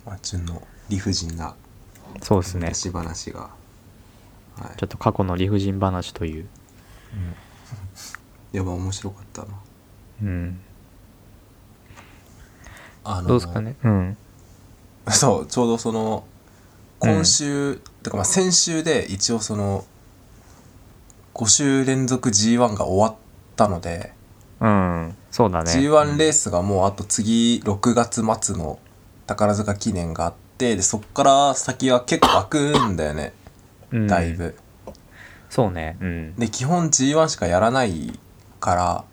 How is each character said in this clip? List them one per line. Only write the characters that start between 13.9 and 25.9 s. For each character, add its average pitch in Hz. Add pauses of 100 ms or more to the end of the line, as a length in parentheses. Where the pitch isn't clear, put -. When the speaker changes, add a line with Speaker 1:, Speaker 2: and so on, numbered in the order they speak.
Speaker 1:
そ 107
う、 71
ち -
ょ 123
う -
ど 113
そ 113
の、 110 (760)
今 104
週、 143
Speaker 2:
う -
ん。 - (220)
Speaker 1:
て -
か -
ま 101
あ、 92
先 185
週 170
で 156
一 98
応 117
そ 107
の、 101 (1500)
五 -
週 135
連 131
続 127
ジ 110
ー -
ワ 120
ン 104
が 90
終 95
わ 110
っ - (420)
た 110
の 87
で、 85 (480)
Speaker 2:
う 113
ん、 90 (140)
そ 120
う 101
だ 85
ね。 82
Speaker 1:
ジ 85
ー 143
ワ 151